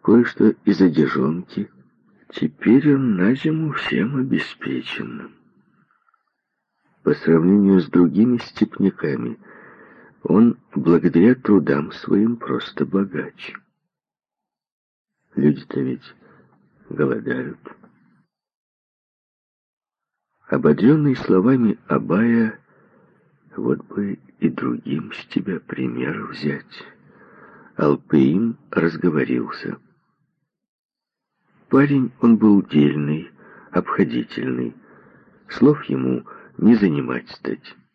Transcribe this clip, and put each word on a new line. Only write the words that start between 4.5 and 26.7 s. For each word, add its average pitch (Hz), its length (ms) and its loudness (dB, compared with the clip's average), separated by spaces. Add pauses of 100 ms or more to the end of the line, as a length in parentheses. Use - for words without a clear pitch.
По 78 100 0
сравнению 92 680 4
с 76 80 -8
другими 90 480 2
степняками, - 1000 -4 (840)
он 113 340 4 (160)
благодаря 85 640 2
трудам 73 560 0
своим 113 460 -2
просто - 480 -6
богач. - 680 -6 (1800)
Люди-то 71 460 -2
ведь - 340 -10 (720)
голодают. 120 720 -6 (3000)
Ободрённый 127 680 2
словами 113 720 2
Абая, 117 720 0 (960)
«Вот - 300 -4
бы - 340 -8 (200)
и - 100 -2
другим - 640 -8
с - 140 -18
тебя - 340 -6
пример 64 640 -8
взять», - 600 -10 (920)